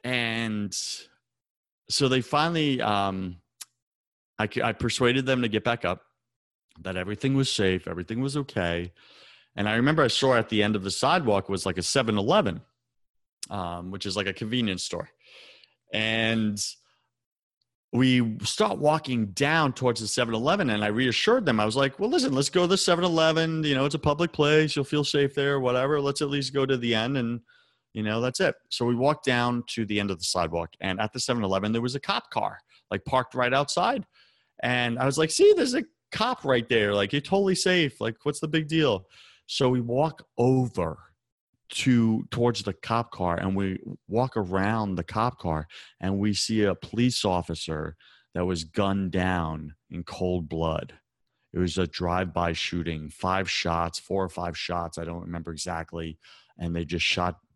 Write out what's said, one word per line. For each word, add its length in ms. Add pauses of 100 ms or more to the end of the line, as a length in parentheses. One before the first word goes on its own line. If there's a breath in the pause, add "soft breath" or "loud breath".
And 720 (1120)
so 180
they 140
finally, 600
um, 560 (1000)
I 120
c-, 120
I 100
persuaded 520
them 180
to 40
get 160
back 220
up, 160 (800)
that 160
everything 380
was 160
safe, 360
everything 340
was 160
okay. 540 (640 loud breath)
And 140
I 60
remember 260
I 60
saw 280
at 140
the 140
end 120
of 80
the 60
sidewalk 580
was, 180
like, 120
a 60
seven 340
eleven, 440 (880)
um, 400
which 160
is, 100
like, 80
a 80
convenience 500
store. 260 (840 loud breath)
And 680 (1300)
we 500
start 380
walking 480
down 460
towards 280
the 60
seven 260
eleven, 380
and 120
I 40
reassured 580
them. 140
I 60
was 100
like, 240
"Well, 100
listen, 240
let's 160
go 120
to 60
the 100
seven 280
eleven. 580
You 120
know, 100
it's 80
a 60
public 340
place. 420
You'll 100
feel 180
safe 320
there, 240
whatever. 420
Let's 220
at 80
least 240
go 100
to 100
the 200
end, 220
and, 240 (520 soft breath)
you 80
know, 180
that's 200
it." 160 (140)
So 180
we 80
walked 300
down 420
to 180
the 140
end 100
of 80
the 80
sidewalk, 560
and 180
at 140
the 60
seven 240
eleven, 280
there 120
was 100
a 60
cop 320
car, 260 (320 soft breath)
like, 160
parked 300
right 180
outside. 540 (560 soft breath)
And 340
I 80
was 140
like, 100
"See, 240
there's 220
a 80 (280)
cop 320
right 240
there. 280
Like, 180
you're 80
totally 320
safe. 480
Like, 220
what's 160
the 80
big 200
deal?" 380 (400 loud breath)
So 240
we 120
walk 440 (120)
over 600 (720)
to, 600
towards 320
the 100
cop 380
car, 240
and 200
we 240 (280)
walk 300
around 580
the 80
cop 340
car, 300 (320 loud breath)
and 180
we 160
see 300
a 120
police 500
officer 720 (380 soft breath)
that 100
was 180
gunned 480
down 640 (140)
in 140
cold 440
blood. 460 (580)
It 80
was 180
a 100
drive-by 640
shooting, 560
five 400
shots, 500
four 240
or 60
five 280
shots. 400
I 60
don't 180
remember 300
exactly. 640 (400 loud breath)
And 180
they 100
just 200
shot 340 (160)